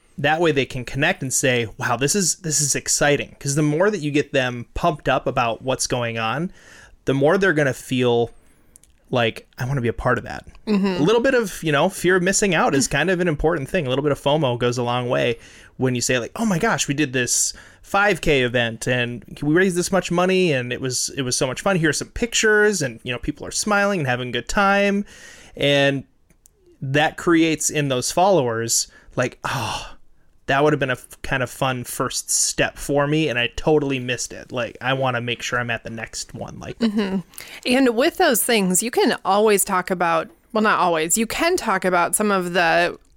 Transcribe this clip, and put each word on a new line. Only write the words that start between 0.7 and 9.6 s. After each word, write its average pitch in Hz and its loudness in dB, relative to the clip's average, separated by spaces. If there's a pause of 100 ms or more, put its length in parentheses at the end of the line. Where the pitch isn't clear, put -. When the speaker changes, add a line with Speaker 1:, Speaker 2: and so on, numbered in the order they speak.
Speaker 1:
connect 151 -2
and 131 -6
say, 123 2 (100)
"Wow, 123 -2
this 143 0
is, 185 0
this 151 -4
is 143 0
exciting." 143 0
'Cause 139 -4
the 156 2
more 151 2
that 214 -2
you 147 -4
get 143 0
them 123 -2
pumped - -2
up 139 0
about 120 -2
what's 127 -4
going 120 -4
on, 123 -4 (540)
the - 2
more 143 4
they're 190 4
gonna 147 2
feel 120 0 (800)
like, 117 -2 (100)
"I 127 -4